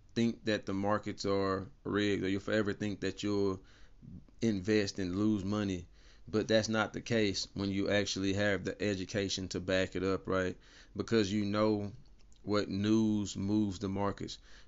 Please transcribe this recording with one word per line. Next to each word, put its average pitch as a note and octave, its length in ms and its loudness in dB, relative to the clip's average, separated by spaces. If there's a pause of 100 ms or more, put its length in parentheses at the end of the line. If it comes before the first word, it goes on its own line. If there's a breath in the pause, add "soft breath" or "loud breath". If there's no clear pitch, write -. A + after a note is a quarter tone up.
(140)
think A#2 320 0
that G#2+ 220 -2
the G2 60 -2
markets G2+ 520 -2
are G2 400 0 (180)
rigged, G2+ 400 2
or F#2+ 40 0
you'll G2 120 0
forever G#2 320 0
think G2+ 280 -4
that F#2+ 240 -4
you'll G2 360 0 (840 soft breath)
invest G#2 580 2
and F2+ 160 -2
lose G#2 280 2
money. G2 420 -2 (420 soft breath)
But G#2+ 200 0
that's A2 220 4
not G#2+ 240 0
the - 80 -6
case G#2+ 520 0
when G2 180 -2
you G2 180 0
actually G2 440 0
have G2 320 0
the F#2+ 160 -4
education G2 680 -2
to F#2+ 100 -4
back F#2 360 0
it F2+ 80 -2
up, F#2+ 240 -2
right? F#2 280 0 (400 loud breath)
Because G2+ 360 2
you G#2+ 140 0
know G#2 460 0 (520)
what G#2 260 0
news G#2+ 680 2
moves G2+ 440 0
the G2 80 -2
markets. G2 500 -4 (300 loud breath)